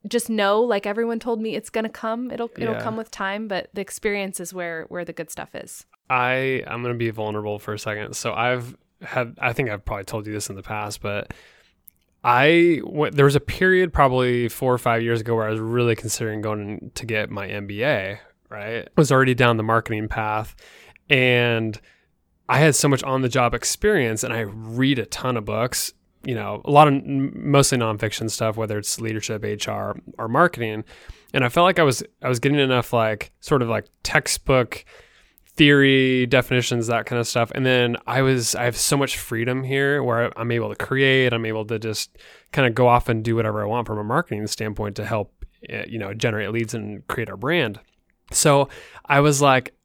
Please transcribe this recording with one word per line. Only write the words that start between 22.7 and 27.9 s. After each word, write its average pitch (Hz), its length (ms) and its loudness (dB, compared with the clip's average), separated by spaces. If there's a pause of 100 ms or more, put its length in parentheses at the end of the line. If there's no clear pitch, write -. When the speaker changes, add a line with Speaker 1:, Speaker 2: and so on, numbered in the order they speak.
Speaker 2:
so - 140 2
much 135 140 2
on-the-job 127 520 0
experience, 123 680 0
and 117 80 -4
I 117 100 -2
read 113 560 0
a 107 80 -4
ton 127 300 -4
of 107 80 -4
books, 110 480 -4 (320)
you 127 100 -4
know, 104 300 -6
a - 60 -4
lot 147 180 8
of 139 60 4
n-, 139 400 -2
mostly 139 440 4
nonfiction 110 520 -2